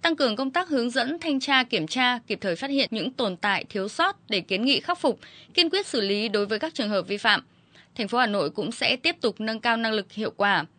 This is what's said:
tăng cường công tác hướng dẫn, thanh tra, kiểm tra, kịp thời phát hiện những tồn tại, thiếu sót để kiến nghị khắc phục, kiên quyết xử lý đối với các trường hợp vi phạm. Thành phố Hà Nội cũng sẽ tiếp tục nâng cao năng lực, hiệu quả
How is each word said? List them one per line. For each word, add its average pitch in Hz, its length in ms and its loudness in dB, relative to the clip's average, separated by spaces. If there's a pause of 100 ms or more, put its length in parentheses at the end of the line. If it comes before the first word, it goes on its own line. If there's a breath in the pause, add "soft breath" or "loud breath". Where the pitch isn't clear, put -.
tăng 330 140 4
cường 240 200 2
công 262 140 -2
tác 349 180 0
hướng 247 220 2
dẫn, 262 300 -2
thanh 285 200 0
tra, 262 220 2
kiểm 196 240 0
tra, 247 400 2
kịp 202 140 -4
thời 180 160 -2
phát 277 140 -6
hiện 277 200 2
những 226 220 -4
tồn 196 240 -2
tại, 196 320 0
thiếu 196 200 -4
sót 359 280 0 (120)
để 202 120 0
kiến 190 240 -2
nghị 269 160 2
khắc 349 180 -2
phục, 262 220 0 (340 loud breath)
kiên 339 160 2
quyết 392 160 -2
xử 247 140 -2
lý 208 280 0
đối 208 180 0
với 214 120 -2
các 320 160 -6
trường 214 140 -2
hợp 196 140 0
vi 190 140 -6
phạm. 208 240 2 (540 soft breath)
Thành 208 140 -4
phố 240 100 0
Hà 247 80 4
Nội 196 240 0
cũng 202 220 -4
sẽ 240 240 0
tiếp 339 240 -2
tục 214 200 -2
nâng 220 200 -4
cao 233 160 2
năng 226 160 0
lực, 208 200 -4
hiệu 214 240 -4
quả 196 280 2 (140)